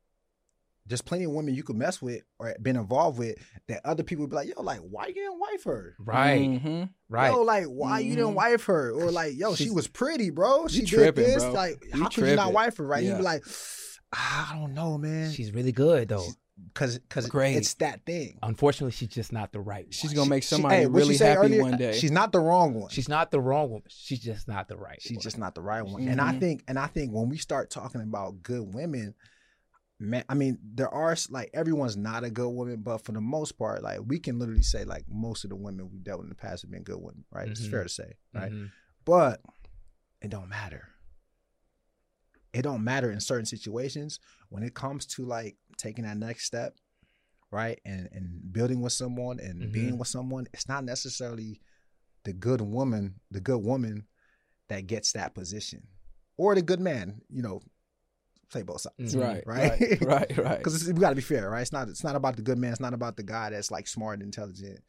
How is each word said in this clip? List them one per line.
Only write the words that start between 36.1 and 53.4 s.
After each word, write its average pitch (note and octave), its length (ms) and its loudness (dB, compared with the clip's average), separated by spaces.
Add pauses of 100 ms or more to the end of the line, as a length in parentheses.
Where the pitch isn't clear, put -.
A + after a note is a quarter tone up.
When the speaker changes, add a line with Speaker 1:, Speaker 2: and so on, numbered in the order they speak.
Speaker 1:
with F2+ 60 -14
in - 40 -14
the F#2+ 60 -14
past F#2+ 260 -10
have F#2+ 100 -16
been F2+ 120 -12
good F#2+ 160 -10
women, - 320 -16
right? - 180 -8
It's A2 120 -8
Speaker 2:
Mm-hmm. G#2+ 100 -6
Speaker 1:
fair G#2 120 -2
to - 60 -8
say, - 240 -12 (200)
right? G2 180 -6
Speaker 2:
Mm-hmm. G#2 140 -10 (400)
Speaker 1:
But D#3+ 360 6 (800)
it G#2 80 -10
don't F#2+ 200 -10
matter. G2 380 -10 (1700)
It B2+ 60 0
don't B2+ 200 -2
matter B2+ 280 0
in G#2 80 -6
certain A#2 260 -2
situations. B2+ 720 -8 (300)
When G2+ 140 -8
it B2+ 100 -6
comes C#3 320 -8 (100)
to, B2+ 100 -8
like, A2+ 320 -8 (200)
taking A2 280 -8
that G#2 120 -6
next A2+ 280 -6
step, - 300 -6 (760)
right, A2+ 340 -4
and, F#2+ 260 -8
and F2+ 400 -10
building B2 300 0
with A#2+ 120 -2
someone B2 460 -6
and F2 220 -10
Speaker 2:
Mm-hmm. G#2+ 100 -6
Speaker 1:
being A#2+ 260 -2
with - 100 -6
someone, C3 460 -6
it's - 140 -8
not C3+ 160 -4
necessarily A#2+ 800 -8 (600)
the G2 100 -8
good A2+ 280 0
woman, G#2+ 540 -2 (160)
the G2 100 -8